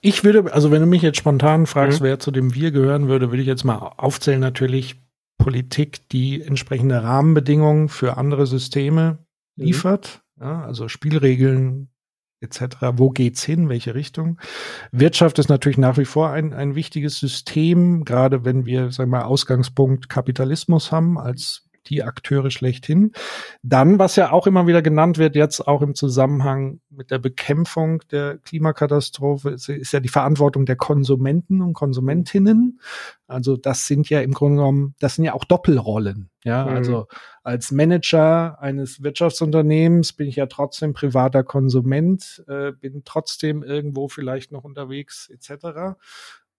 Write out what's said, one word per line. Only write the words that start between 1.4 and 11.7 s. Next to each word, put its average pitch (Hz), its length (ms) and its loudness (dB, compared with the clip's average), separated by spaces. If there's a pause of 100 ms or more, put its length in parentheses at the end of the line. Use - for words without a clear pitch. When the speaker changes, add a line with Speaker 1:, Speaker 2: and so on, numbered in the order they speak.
Speaker 1:
fragst, 143 340 2
Speaker 2:
Mhm. 135 40 0
Speaker 1:
wer 135 140 0
zu 139 120 -4
dem 127 240 0
Wir 156 160 0
gehören 139 360 2
würde, 127 220 2
würde 127 120 -2
ich 131 60 -2
jetzt 131 160 -2
mal 107 340 -2
aufzählen, 135 420 0
natürlich 131 560 -2 (420)
Politik, 131 720 -2
die 135 320 -2
entsprechende 131 640 -2
Rahmenbedingungen 151 880 2
für 127 280 -4
andere 139 300 0
Systeme 147 720 0 (360)
Speaker 2:
Mhm. 143 100 -10
Speaker 1:
liefert. 185 580 -2 (160)
Ja, 151 240 -8
also 117 240 -10
Spielregeln 131 1000 0 (520)